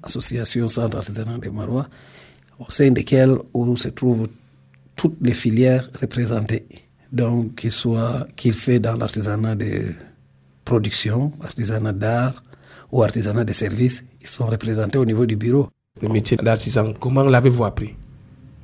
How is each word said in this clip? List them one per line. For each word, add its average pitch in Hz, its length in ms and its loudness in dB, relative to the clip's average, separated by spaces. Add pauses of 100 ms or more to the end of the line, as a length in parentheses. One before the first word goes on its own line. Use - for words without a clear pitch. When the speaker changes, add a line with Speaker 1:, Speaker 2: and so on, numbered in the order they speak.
Speaker 1:
Association 117 680 0
Centre 113 260 0
Artisanal 113 460 -8
des 101 80 -8
Marois, 107 400 -6 (680)
au - 140 -14
sein 139 200 4
desquelles 131 440 4 (180)
où 120 220 0
se 120 140 -4
trouvent 117 400 0 (680)
toutes - 240 0
les 120 140 2
filières 127 560 2 (100)
représentées. 113 680 -4 (460)
Donc, 120 440 -2
qu'il 110 160 -6
soit, 117 560 -2 (100)
qu'il 117 160 2
fait 123 260 2
dans 113 160 -2
l'artisanat 110 600 -4
de 101 320 -4 (760)
production, 117 800 0
artisanat 110 500 -4
d'art 117 520 -2 (500)
ou 127 100 4
artisanat 107 400 0
de 107 80 -2
services, 117 540 0 (160)
ils - 60 -12
sont - 180 -2
représentés 110 540 -2
au 127 60 2
niveau 113 200 2
du 110 100 0
bureau. 120 320 2 (340)
Speaker 2:
Le 107 80 -2
métier 110 260 2
d'artisan, 110 560 0
comment 127 320 0
l'avez-vous 123 400 4
appris ? 104 320 -6 (680)